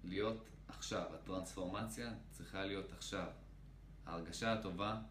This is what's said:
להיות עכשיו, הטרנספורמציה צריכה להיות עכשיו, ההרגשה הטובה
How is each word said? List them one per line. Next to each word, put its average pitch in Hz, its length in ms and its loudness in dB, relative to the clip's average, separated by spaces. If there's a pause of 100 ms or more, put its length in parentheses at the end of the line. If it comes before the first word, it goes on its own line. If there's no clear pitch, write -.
להיות 104 440 2 (200)
עכשיו, - 460 0
הטרנספורמציה 98 960 0 (180)
צריכה - 340 -2
להיות 98 280 0
עכשיו, 90 340 0 (800)
ההרגשה 87 460 2
הטובה 104 480 4 (100)